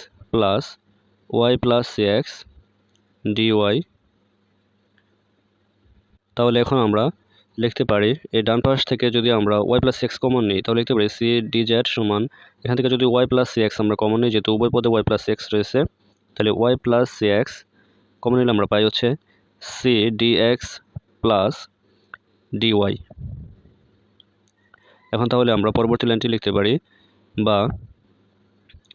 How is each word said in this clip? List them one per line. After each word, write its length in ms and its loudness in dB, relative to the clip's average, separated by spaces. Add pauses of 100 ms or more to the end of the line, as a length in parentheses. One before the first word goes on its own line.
(340)
প্লাস 300 2 (680)
ওয়াই 240 2 (100)
প্লাস 220 2 (100)
সিএক্স 360 0 (960)
ডিওয়াই। 520 0 (2500)
তাহলে 280 2
এখন 140 0 (100)
আমরা 160 2 (540)
লিখতে 340 -2
পারি, 180 2 (260)
এই 120 0
ডান 180 2
পাশ 140 2 (100)
থেকে 160 -2 (100)
যদি 140 0 (100)
আমরা 160 2 (120)
ওয়াই 160 2
প্লাস 160 0
সিএক্স 240 -4
কমন 260 0
নিই, 140 0
তাহলে 180 0
লিখতে 160 -4
পারি 100 2 (100)
সি 100 -2 (260)
ডিজেড 320 0 (100)
সমান, 260 0 (420)
এখান 140 -2
থেকে 180 0
যদি 160 2
ওয়াই 200 4
প্লাস 220 2
সিএক্স 300 0
আমরা 180 0
কমন 220 2
নিই, 100 0
যেহেতু 220 0
উভয় 180 0
পদে 180 2
ওয়াই 160 2
প্লাস 180 0
সিএক্স 280 -4
রয়েছে, 260 -2 (540)
তাহলে 260 0
ওয়াই 240 2
প্লাস 240 2 (100)
সিএক্স 360 0 (680)
কমন 160 0
নিলে 160 2
আমরা 160 2
পাই 160 2
হচ্ছে 200 -2 (540)
সি 320 -2 (260)
ডিএক্স 480 2 (560)
প্লাস 300 2 (1080)
ডিওয়াই। 340 0 (2250)
এখন 180 0
তাহলে 260 2
আমরা 200 2
পরবর্তী 320 0
লাইনটি 240 0
লিখতে 240 -2
পারি 160 2 (720)
বা 120 2 (1400)